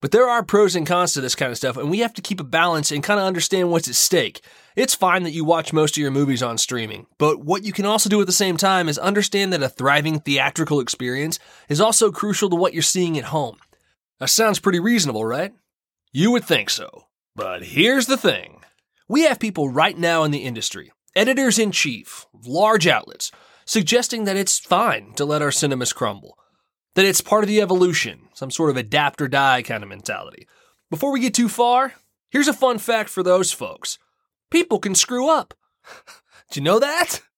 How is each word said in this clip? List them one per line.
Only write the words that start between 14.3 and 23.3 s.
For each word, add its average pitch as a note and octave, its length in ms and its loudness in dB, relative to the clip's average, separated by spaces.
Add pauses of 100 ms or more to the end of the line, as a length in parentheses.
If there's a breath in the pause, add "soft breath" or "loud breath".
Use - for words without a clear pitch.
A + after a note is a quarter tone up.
pretty F3+ 200 0
reasonable, E3 460 0
right? C#3 280 -4 (580)
You E3 200 2
would B3 120 2
think A#2+ 260 0
so. - 380 -8 (280)
But F2+ 280 -8
here's A3 420 2
the C4 120 -2
thing. - 440 -4 (460)
We C#4+ 160 2
have C4+ 160 2
people E3+ 300 -2
right D#3 280 0
now E3+ 260 2
in D3+ 80 0
the C#3+ 120 -4
industry, A2 480 -8 (240)
editors-in-chief, G#3+ 1120 0 (200)
large F3+ 400 2
outlets, - 460 -2 (340 soft breath)